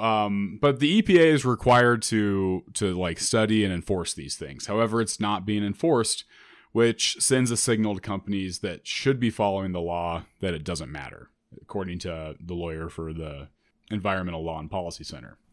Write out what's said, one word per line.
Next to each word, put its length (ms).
um, 580
but 180
the 100
E 120
P 180
A 60
is 200
required 580
to, 600
to, 200
like, 260
study 440
and 100
enforce 400
these 220
things. 300
However, 340
it's 200
not 260
being 180
enforced, 640
which 480
sends 300
a 60
signal 380
to 60
companies 580
that 260
should 340
be 100
following 420
the 100
law 440
that 120
it 100
doesn't 280
matter, 380
according 380
to 400
the 140
lawyer 360
for 240
the 340
Environmental 540
Law 160
and 100
Policy 340
Center. 340